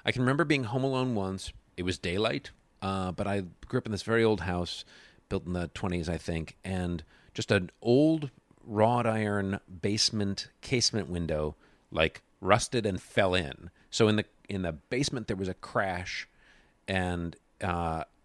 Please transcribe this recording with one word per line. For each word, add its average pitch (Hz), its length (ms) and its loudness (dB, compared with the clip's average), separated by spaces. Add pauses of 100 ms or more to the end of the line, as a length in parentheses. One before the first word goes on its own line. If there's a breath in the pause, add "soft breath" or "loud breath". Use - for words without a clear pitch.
I 107 60 2
can 123 100 -2
remember 139 220 2
being 147 180 2
home 127 220 -2
alone 131 320 0
once. 95 360 -4 (240)
It 90 60 -4
was 90 160 -2
daylight, 110 540 -2 (300)
uh, 185 280 -2
but 107 160 -4
I 101 160 0 (240)
grew 127 120 -2
up - 80 -4
in 110 40 -6
this 101 140 -4
very 113 180 2
old 110 200 4
house 87 420 -4 (440 loud breath)
built 98 160 -4
in 87 100 -4
the 87 200 -2
twenties, 87 340 -2
I 82 100 -2
think, 82 460 -6
and 90 380 -2 (320 soft breath)
just - 160 -4
an 95 200 2 (120)
old 151 480 4 (340)
wrought 117 440 4
iron 101 500 0 (240)
basement 104 680 0 (100)
casement 113 480 0
window, 78 480 -2 (340 soft breath)
like, 80 320 2 (180)
rusted 107 460 2
and 95 160 -2
fell 95 320 4
in. 85 360 -4 (200 soft breath)
So 110 180 4
in 107 80 4
the, 104 80 0 (240)
in 95 140 -4
the 85 100 -2
basement 123 560 -4
there 104 80 -2
was 95 100 -4
a 92 80 -4
crash, 90 760 -4 (600 soft breath)
and, 90 480 0 (260)
uh, 85 400 -2 (220)